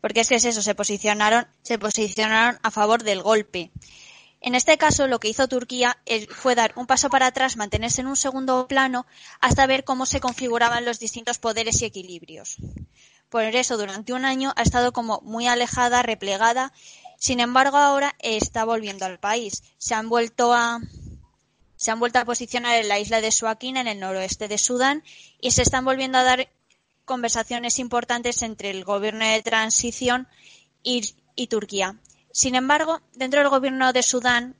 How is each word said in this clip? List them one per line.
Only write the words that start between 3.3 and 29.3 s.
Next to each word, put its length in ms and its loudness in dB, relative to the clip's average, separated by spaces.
En 120 -4
este 220 4
caso, 300 2
lo 140 0
que 80 -4
hizo 200 0
Turquía, 560 -2
eh, 220 -4
fue 280 0
dar 220 2
un 100 -8
paso 220 2
para 200 4
atrás, 280 0
mantenerse 460 -4
en 60 -4
un 80 -4
segundo 520 0
plano, 380 0
hasta 260 4
ver 180 2
cómo 200 -2
se 160 -2
configuraban 640 0
los 140 -4
distintos 400 -8
poderes 420 -2
y 60 -4
equilibrios. 720 -14
Por 140 0
eso, 340 0
durante 340 -6
un 140 -2
año 300 -2
ha 60 0
estado 300 2
como 300 -4
muy 240 -6
alejada, 560 2
replegada. 680 0
Sin 220 -2
embargo, 360 4
ahora 420 4
está 460 -2
volviendo 420 -4
al 140 -8
país. 420 -4
Se 160 -4
han 140 -4
vuelto 440 2
a, 280 2
se 160 -2
han 80 -2
vuelto 180 2
a 60 2
posicionar 540 -2
en 100 0
la 100 2
isla 220 0
de 100 0
Suakin, 460 -2
en 100 -2
el 140 -6
noroeste 480 -6
de 100 -2
Sudán, 440 0
y 120 -2
se 100 2
están 220 0
volviendo 340 0
a 60 4
dar 260 2
conversaciones 720 -4
importantes 640 -2
entre 280 -6
el 140 -8
gobierno 400 -2
de 180 4